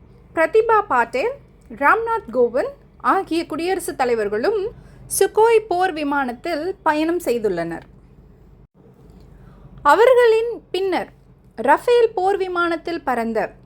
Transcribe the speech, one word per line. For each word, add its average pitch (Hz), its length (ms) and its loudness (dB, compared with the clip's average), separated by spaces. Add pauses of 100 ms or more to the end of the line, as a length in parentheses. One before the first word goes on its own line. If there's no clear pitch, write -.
(360)
பிரதிபா 427 520 2
பாட்டேல், 254 440 -2 (380)
ராம்நாத் 427 640 0
கோவிந்த் 254 400 0 (240)
ஆகிய 320 480 -2
குடியரசுத் 349 520 -6
தலைவர்களும் 240 640 -2 (600)
சுகோய் 440 480 2
போர் 359 260 -2
விமானத்தில் 294 920 -4
பயணம் 320 360 0
செய்துள்ளனர். 185 680 -4 (1900)
அவர்களின் 453 680 4 (200)
பின்னர் 359 380 -4 (520)
ரஃபேல் 453 540 2
போர் 381 220 0
விமானத்தில் 339 680 -4
பறந்த 226 480 -4 (140)